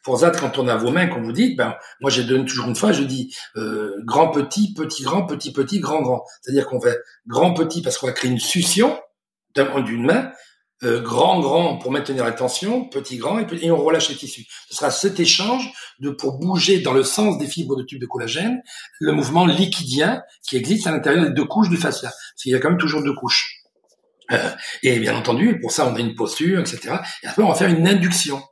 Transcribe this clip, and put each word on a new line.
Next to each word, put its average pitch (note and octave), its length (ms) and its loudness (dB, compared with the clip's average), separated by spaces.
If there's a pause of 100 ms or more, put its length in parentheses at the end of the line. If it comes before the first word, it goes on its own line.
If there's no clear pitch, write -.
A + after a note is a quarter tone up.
Pour B2 160 0
ça, E3+ 120 6
quand C3+ 280 -4
on B2+ 80 0
a A#2 100 2
vos A#2 140 0
mains, F3 180 2
comme A#2 160 -6
vous A2+ 80 -6
dites, G#3+ 260 2
ben, A#2 160 -2 (260)
moi, C#3 100 0
j'ai B2+ 140 0
donné C3 220 2
toujours B2 220 -4
une A#2 80 -2
fois, - 160 2
je C#3 100 2
dis, C3 340 -6 (200)
euh, G#2+ 400 -6 (100)
grand, D3+ 240 4
petit, D3 420 0
petit, D#3 300 -8
grand, E3+ 240 -2
petit, - 260 -8
petit, C#3 260 0
grand, D#3 220 0
grand. B2+ 240 0 (160)
C'est-à-dire C3 260 2
qu'on B2 140 -2
fait A#2+ 160 2 (300)
grand, D3+ 260 4
petit E3 300 -2
parce - 160 -2
qu'on C3+ 80 -4
va B2 80 -2
créer B2+ 160 -2
une A#2+ 100 0
succion G3 580 2 (560)
d'un, C#3 260 2
d'une A#2 260 -2
main, A#3+ 260 2 (520)
euh, A#2+ 160 2
grand, C#3 400 2
grand D3 360 2
pour B2+ 140 -6
maintenir C3+ 340 -2
la A#2 60 0
tension, F#3+ 540 -2
petit, - 320 -8
grand, G#3+ 240 -2
et, G3+ 80 -4
pe-, E3+ 120 -8
et E3 120 2
on D3 100 4
relâche D#3+ 280 2
les C#3 40 -6
tissus. - 320 -14 (240)
Ce - 60 -10
sera D3 160 0
cet G3 260 0
échange A3 540 0 (260)
de, C#3 120 -4
pour C3+ 280 -4
bouger F3+ 400 2
dans C3 140 0
le C3 100 6
sens G3+ 340 2
des C#3 120 -6
fibres C3+ 260 -4
de B2+ 80 -4
tube B2+ 180 -12
de B2 60 -8
collagène, D3 560 -4 (380)
le D3+ 100 2
mouvement D3+ 340 2
liquidien E3+ 760 0 (240)
qui C3 100 -4
existe E3 300 0
à E3 60 0
l'intérieur D#3 320 4
des C3+ 80 0
deux C3+ 140 0
couches G#3+ 220 2
du F3 80 2
fascia. C#3+ 340 -4
Parce - 320 -18
qu'il B2+ 100 0
y - 20 4
a B2+ 60 2
quand D3+ 100 2
même F3 80 4
toujours D3+ 240 0
deux C#3 120 0
couches. - 500 -4 (680)
Euh, - 200 0 (340)
et A#2+ 160 4
bien A2 160 0
entendu, C3 440 2
pour A2+ 120 -6
ça, C#3 160 0
on A2+ 80 -2
a - 20 -4
une A#2+ 160 -2
posture, F3 460 0
et - 60 -2
cetera. A#2+ 360 -6 (220)
Et - 20 -10
après, - 160 0
on - 60 4
va - 80 2
faire F#3+ 140 4
une E3 180 4
induction. F3 520 2 (120)